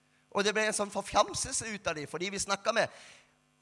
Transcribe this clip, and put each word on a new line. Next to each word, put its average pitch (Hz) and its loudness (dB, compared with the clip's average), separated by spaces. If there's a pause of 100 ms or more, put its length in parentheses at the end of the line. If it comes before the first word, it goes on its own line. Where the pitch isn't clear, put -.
(360)
Og 196 2
det 208 4
ble 214 2
en 208 -2
sånn 202 -2
forfjamselse 226 0
ut 202 -6
av 165 -2
dem, 143 -8
fordi 175 -4
vi 185 -4
snakket 196 0
med, 170 2 (640)